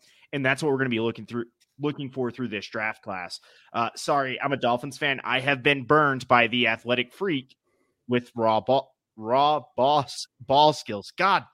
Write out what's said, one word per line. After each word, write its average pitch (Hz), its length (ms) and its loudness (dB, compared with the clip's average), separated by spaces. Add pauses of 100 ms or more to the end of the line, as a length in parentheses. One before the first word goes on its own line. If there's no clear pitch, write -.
(320)
And 143 120 -4
that's 135 160 0
what 151 120 0
we're 135 60 0
gonna 131 120 -2
be 113 80 0
looking 113 280 -4
through, 117 180 -8 (340)
looking 143 320 -6
for 123 220 -4
through 123 160 -8
this 101 180 -8
draft 110 380 -8
class. 90 340 -10 (340)
Uh, 117 220 -2
sorry, 139 460 -2
I'm 139 120 -2
a 131 40 0
Dolphins 123 420 -2
fan. 139 240 -2
I 123 160 -2
have 131 240 -2
been 139 220 2
burned 143 420 2
by 120 220 6
the 120 180 0
athletic 120 460 -2
freak 147 420 -6 (540)
with 120 260 -2
raw 110 260 2
ball, - 360 0 (180)
raw 135 460 2 (160)
boss, 143 500 0 (140)
ball 143 320 6
skills. 104 440 -10
God 180 380 2